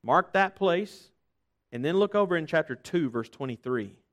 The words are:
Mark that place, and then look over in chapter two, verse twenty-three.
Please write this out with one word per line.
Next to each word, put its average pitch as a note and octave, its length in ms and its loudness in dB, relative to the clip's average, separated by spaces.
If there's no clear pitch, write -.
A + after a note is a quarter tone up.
Mark D#3+ 300 2
that F#3+ 200 2
place, F#3+ 560 -2
and A#2+ 120 -6
then E3 120 0
look G3+ 180 2
over F#3+ 220 2
in D#3+ 100 -4
chapter D#3 300 0
two, D#3+ 340 -2
verse A#2 180 -4
twenty-three. B2 680 -6